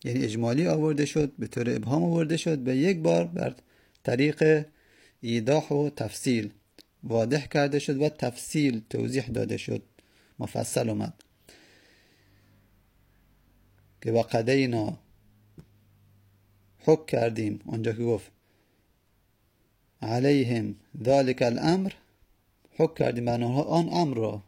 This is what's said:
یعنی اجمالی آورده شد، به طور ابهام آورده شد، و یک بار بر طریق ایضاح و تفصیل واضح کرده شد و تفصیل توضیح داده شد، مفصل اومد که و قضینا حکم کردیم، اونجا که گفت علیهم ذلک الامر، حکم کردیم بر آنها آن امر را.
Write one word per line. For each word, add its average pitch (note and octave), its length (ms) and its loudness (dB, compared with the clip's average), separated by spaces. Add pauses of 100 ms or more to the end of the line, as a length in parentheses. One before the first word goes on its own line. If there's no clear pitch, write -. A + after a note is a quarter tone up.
یعنی B2+ 160 -2
اجمالی A#2 460 0
آورده D#3 400 2
شد، D3 320 0
به A2+ 80 -6
طور A#2+ 240 -4
ابهام B2 340 0
آورده E3 320 0
شد، D3 320 -2
و C3 60 0
یک E3 240 2
بار E3+ 280 2
بر E3+ 280 -4 (480)
طریق D3+ 640 4 (540)
ایضاح B2 520 0
و D3 180 0
تفصیل A2+ 600 -2 (520)
واضح A#2 440 0
کرده C#3+ 320 0
شد C#3 220 -2
و D3+ 80 4
تفصیل B2 800 -2
توضیح A#2 380 -4
داده A2+ 280 -4
شد، A2 260 -6 (560)
مفصل A2+ 500 -4
اومد G#2 260 -4 (3000)
که A2+ 100 -2
و A2+ 100 4
قضینا A#2 760 0 (1800)
حکم D#3 280 2
کردیم، A2+ 580 -2
اونجا A2+ 280 -4
که A2 100 -6
گفت A#2 280 -2 (1700)
علیهم A#2+ 720 0 (300)
ذلک C3 380 2
الامر، E3 500 2 (840)
حکم D#3+ 180 2
کردیم A#2+ 300 -2
بر A#2+ 80 0
آنها A#2+ 300 0
آن E3 300 2
امر D#3 240 2
را. G#2+ 320 -4